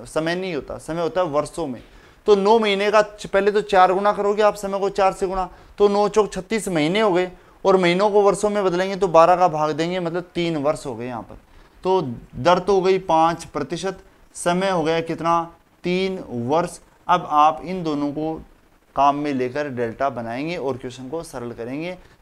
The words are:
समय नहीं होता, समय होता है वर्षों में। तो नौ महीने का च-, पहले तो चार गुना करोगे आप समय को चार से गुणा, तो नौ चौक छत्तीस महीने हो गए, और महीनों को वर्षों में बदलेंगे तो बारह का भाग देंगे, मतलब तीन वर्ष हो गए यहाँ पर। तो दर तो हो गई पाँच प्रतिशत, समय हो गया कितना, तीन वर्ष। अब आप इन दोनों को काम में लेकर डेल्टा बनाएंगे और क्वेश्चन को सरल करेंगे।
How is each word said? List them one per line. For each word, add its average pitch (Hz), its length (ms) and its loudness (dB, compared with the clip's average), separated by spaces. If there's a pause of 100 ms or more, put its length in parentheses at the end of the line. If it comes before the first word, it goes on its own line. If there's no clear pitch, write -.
समय 160 300 -4
नहीं 185 200 -6
होता, 120 240 -8
समय 165 240 -6
होता 165 180 -2
है 180 80 0
वर्षों 147 380 -4
में। 120 140 -10 (460)
तो 214 100 6
नौ 208 220 4
महीने 208 320 0
का 208 120 6
च-, - 240 -10
पहले 196 260 2
तो 208 100 0
चार 185 300 6
गुना 202 200 2
करोगे 202 300 0
आप 202 140 4
समय 196 220 -6
को 196 120 -2
चार 196 220 2
से 190 140 -4
गुणा, 185 220 -4 (300)
तो 202 100 6
नौ 202 200 2
चौक 202 240 2
छत्तीस 196 360 -4
महीने 175 320 0
हो 208 120 2
गए, 180 180 0 (340)
और 190 120 6
महीनों 185 340 2
को 208 120 4
वर्षों 196 280 2
में 208 140 0
बदलेंगे 185 320 -2
तो 185 140 -2
बारह 165 260 8
का 180 120 4
भाग 151 240 -2
देंगे, 170 280 -4
मतलब 170 340 -6
तीन 170 240 -2
वर्ष 147 280 -4
हो 127 80 -8
गए 117 120 -10
यहाँ 120 160 -10
पर। 107 160 -20 (460)
तो 185 160 2 (360)
दर 165 220 4
तो 196 160 0
हो 185 80 2
गई 185 180 2
पाँच 165 460 0
प्रतिशत, 170 560 -8 (340)
समय 180 340 0
हो 175 120 0
गया 160 200 0
कितना, 165 400 -2 (420)
तीन 185 340 -2 (280)
वर्ष। 170 320 0 (300)
अब 175 240 2
आप 151 320 4
इन 185 180 -8
दोनों 147 300 -2
को 156 220 -6 (600)
काम 143 200 4
में 147 160 -4
लेकर 127 380 -4
डेल्टा 120 400 -4
बनाएंगे 127 460 -8
और 135 200 -4
क्वेश्चन 127 320 -14
को 165 140 -8
सरल 120 300 -12
करेंगे। 139 440 -10 (260)